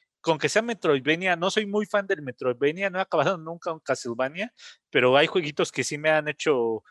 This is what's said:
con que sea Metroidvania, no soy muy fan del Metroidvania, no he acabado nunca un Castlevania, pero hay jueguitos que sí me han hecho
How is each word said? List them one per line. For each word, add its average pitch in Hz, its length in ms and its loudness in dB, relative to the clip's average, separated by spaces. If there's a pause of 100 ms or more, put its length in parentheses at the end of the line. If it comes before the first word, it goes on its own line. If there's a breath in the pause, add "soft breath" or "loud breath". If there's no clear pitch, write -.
(220)
con 160 160 0
que 143 120 0
sea 208 120 2
Metroidvania, 175 760 0
no 175 160 -2
soy 220 140 0
muy 208 200 -2
fan 196 220 0
del 185 140 -2
Metroidvania, 139 680 -2
no 180 100 -4
he - 20 0
acabado 175 360 0
nunca 165 360 -8
un 160 60 -10
Castlevania, 135 720 -4 (360 loud breath)
pero 127 280 6
hay 156 100 6
jueguitos 160 440 -2
que 131 120 -4
sí 151 140 -6
me 151 120 0
han 151 180 2
hecho 120 640 0